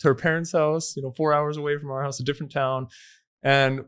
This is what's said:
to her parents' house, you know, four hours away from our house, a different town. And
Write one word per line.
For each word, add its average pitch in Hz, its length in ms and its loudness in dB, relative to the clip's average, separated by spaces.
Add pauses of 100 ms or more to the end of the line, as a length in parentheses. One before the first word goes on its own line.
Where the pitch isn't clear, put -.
to 156 80 4
her 135 60 6
parents' 165 380 -2
house, 156 440 0
you 143 60 -6
know, 131 140 -8
four 156 180 2
hours 151 240 0
away 147 200 -2
from 143 120 -10
our 135 120 -4
house, 139 160 -6
a 131 60 -8
different 143 260 -4
town. 131 380 -2 (560)
And 135 440 4